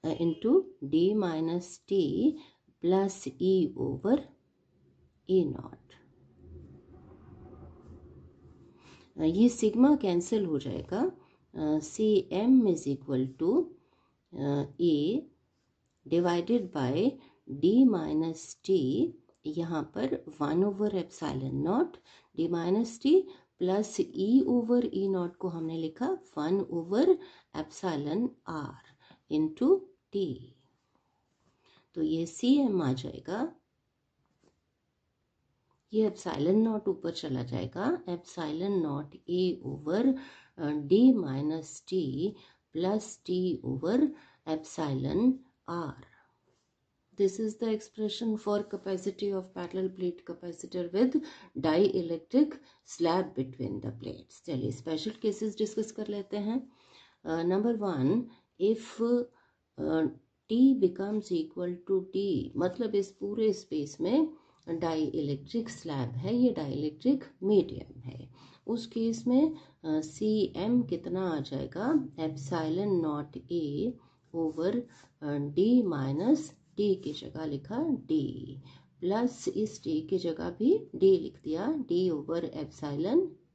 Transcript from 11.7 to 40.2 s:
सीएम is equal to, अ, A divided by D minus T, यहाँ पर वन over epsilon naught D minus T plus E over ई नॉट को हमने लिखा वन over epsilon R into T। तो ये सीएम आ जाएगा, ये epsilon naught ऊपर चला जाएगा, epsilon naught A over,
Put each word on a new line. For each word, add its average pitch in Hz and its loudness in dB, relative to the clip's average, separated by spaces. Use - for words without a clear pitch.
सीएम 214 4
is 165 0
equal 131 0
to, 262 4
अ, 143 0
A 170 2
divided 175 2
by 147 2
D 202 6
minus 160 -2
T, 170 2
यहाँ 165 -4
पर 208 -4
वन 156 2
over 208 0
epsilon 143 -4
naught 190 0
D 165 0
minus 180 -2
T 339 6
plus 196 0
E 226 4
over 240 2
ई 196 0
नॉट 180 -2
को 185 -6
हमने 165 -6
लिखा 165 -4
वन 190 0
over 202 2
epsilon 151 -4
R 151 -8
into 196 2
T। 151 -2
तो 165 -4
ये 160 -2
सीएम 240 2
आ 131 2
जाएगा, 190 -6
ये 214 4
epsilon 185 2
naught 214 -2
ऊपर 185 -4
चला 131 -4
जाएगा, 185 -4
epsilon 175 -4
naught 147 -6
A 180 0
over, 160 0